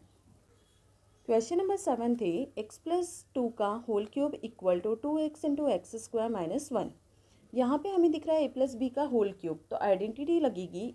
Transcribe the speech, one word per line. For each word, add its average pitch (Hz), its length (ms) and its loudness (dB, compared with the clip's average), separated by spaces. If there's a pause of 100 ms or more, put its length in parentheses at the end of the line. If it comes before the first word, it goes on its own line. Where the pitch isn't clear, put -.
(1300)
क्वेश्चन 233 300 2
नंबर 381 200 0
सेवन 240 380 0
थे, 202 160 -2 (280)
x - 280 -12
plus 349 200 0 (280)
टू 247 120 0 (100)
का 208 100 0 (200)
होल 214 260 0
क्यूब 285 200 0 (120)
equal 185 360 0
to 220 220 0
टू 302 160 0
एक्स 302 260 -4
into 294 240 2
एक्स 196 260 -2
स्क्वायर 226 360 -4
माइनस 220 400 -4
वन। 208 200 -2 (600)
यहाँ 254 240 2
पे 302 120 -4
हमें 339 220 4
दिख 311 160 -2
रहा 311 80 4
है 302 140 4
a - 40 -6
plus 254 280 0
b 262 140 0
का 277 80 2 (100)
होल 208 180 4 (100)
क्यूब, 160 180 -4 (100)
तो - 80 -4
आइडेंटिटी 220 640 2
लगेगी 185 440 0 (120)